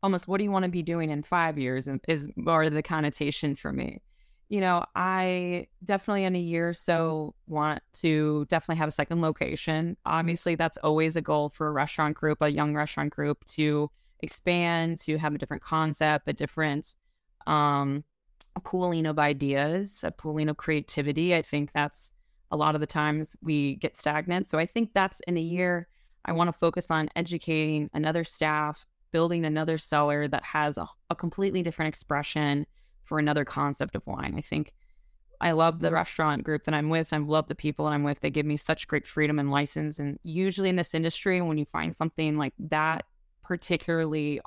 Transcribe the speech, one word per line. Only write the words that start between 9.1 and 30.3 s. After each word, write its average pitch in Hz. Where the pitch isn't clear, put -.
location. 160
Obviously, 170
that's 165
always 160
a 165
goal 151
for -
a 151
restaurant 147
group, 151
a 151
young 147
restaurant 151
group, 147
to 151
expand, 170
to 156
have 151
a 147
different 147
concept, 156
a -
different, 151
um, 143
a -
pooling 175
of 151
ideas, 147
a -
pooling 156
of 151
creativity. 151
I 160
think 147
that's -
a 156
lot 151
of 151
the 151
times 151
we 147
get -
stagnant. 175
So 156
I 165
think 226
that's 190
in 175
a 165
year, 175
I -
wanna 170
focus -
on 156
educating 156
another 160
staff, 151
building 170
another 156
cellar 147
that 139